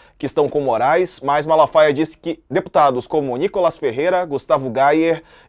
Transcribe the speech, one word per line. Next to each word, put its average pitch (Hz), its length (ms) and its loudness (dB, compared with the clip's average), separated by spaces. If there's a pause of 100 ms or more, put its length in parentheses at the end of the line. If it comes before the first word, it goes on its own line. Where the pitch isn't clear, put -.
(180)
que 139 80 -6
estão 147 220 0
com 147 120 -4
Moraes, 139 600 0
mas 147 260 -2
Malafaia 156 460 4
disse 151 260 -4
que 170 300 -8
deputados 139 580 0
como 139 300 -4
Nicolas 180 420 -2
Ferreira, 156 460 -2
Gustavo 139 460 -4
Gayer 156 520 2 (260)